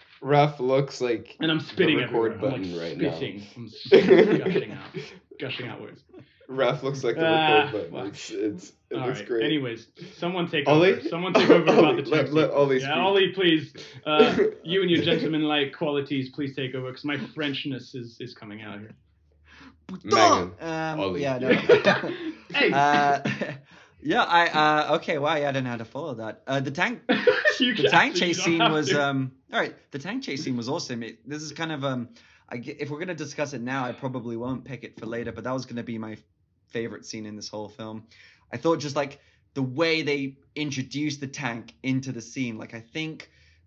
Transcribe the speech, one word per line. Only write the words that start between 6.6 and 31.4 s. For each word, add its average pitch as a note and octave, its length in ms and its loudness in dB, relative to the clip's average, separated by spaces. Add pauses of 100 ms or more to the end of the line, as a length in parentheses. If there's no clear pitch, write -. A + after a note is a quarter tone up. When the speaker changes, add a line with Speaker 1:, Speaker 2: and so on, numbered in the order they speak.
Speaker 1:
looks C#3 220 -4
like D3 120 0
the D#3+ 120 0
Speaker 2:
Ah, D#3 380 4
Speaker 1:
record A2 260 -6
button. - 140 -8
Speaker 2:
fuck. G2+ 80 -12
Speaker 1:
It's, - 160 -14
it's, G#2 420 -6 (180)
it - 60 -6
Speaker 2:
All B2+ 120 -4
Speaker 1:
looks - 100 -4
Speaker 2:
right. - 100 -12
Speaker 1:
great. A2+ 160 0
Speaker 2:
Anyways, C3+ 440 -4 (280)
someone F3 320 -4
take D3 200 -2
Speaker 1:
Ollie? E3 240 8
Speaker 2:
over. A#3+ 160 -2
Someone F3 260 0
take - 160 6
over - 200 8
Speaker 1:
<laughs> - 0 -
Ollie, - 100 6
Speaker 2:
about D3+ 240 4
the - 60 -8
Speaker 1:
let, D3+ 120 4
Speaker 2:
tank B2+ 120 -4
Speaker 1:
let D#3 120 6
Speaker 2:
sequence. - 80 -4
Speaker 1:
Ollie C3+ 260 4
Speaker 2:
Yeah, C#3 60 -4
Speaker 1:
speak. D3 100 -2
Speaker 2:
Ollie, F#3+ 380 4
please. D#3+ 400 2 (320)
Uh, D3+ 300 6 (140)
Speaker 1:
<laughs> - 140 -10
Speaker 2:
you F#3 160 0
and F#3 100 2
your D#3 140 4
gentleman-like D3+ 720 0
qualities, C#3 540 -2
please C#3 260 -8
take C3 180 -6
over, B2+ 180 -8
'cause - 120 -14
my D3 140 -4
Frenchness C#3 760 -8
is, A#2 260 -12
is A#2 120 -12
coming G#2+ 300 -16
out G#2 160 -14
here. A2 140 -18 (960)
Speaker 3:
Putain! F#3+ 220 -10
Speaker 1:
Megan, A#3+ 500 4
Speaker 3:
Um, D#3+ 400 -4
Speaker 1:
Ollie. F#2+ 220 -2
Speaker 3:
yeah, C3+ 160 -2
no. C3 120 0
Speaker 2:
<laughs> - 640 4 (400)
Hey! C4+ 200 2
Speaker 3:
Uh, C#3+ 500 4 (400)
<laughs> - 400 -20
yeah, G3 200 0
I, E3+ 260 4
uh, D3+ 480 4
okay, E3+ 220 -4
wow, D3 180 0
yeah, C#3+ 120 0
I C#3 40 0
don't C3 120 -2
know B2 60 -6
how A#2+ 60 -6
to A2+ 80 -10
follow C#3+ 300 -10
that. A2 320 -10
Uh, C3+ 140 -2
the C#3 100 -4
tank, F#3 340 -4
Speaker 2:
<laughs> - 40 -4 (500)
You B3 160 0
Speaker 3:
the - 80 -2
Speaker 2:
can - 80 4
Speaker 3:
tank G3 220 6
Speaker 2:
actually, F3+ 160 0
you E3+ 60 0
Speaker 3:
chase - 40 -2
Speaker 2:
don't - 80 -4
Speaker 3:
scene E3+ 140 2
Speaker 2:
have E3 120 4
Speaker 3:
was, D3+ 160 0
Speaker 2:
to. D3 160 2
Speaker 3:
um, C3+ 280 -2 (200)
all A3+ 80 -2
right, D3+ 140 -4 (160)
the C#3+ 80 -8
tank G#3+ 240 -6
chase C#3+ 220 -6
scene C3 120 -2
was A#2 120 -6
awesome. C3 340 -6
It, - 260 -14
this D3+ 140 -10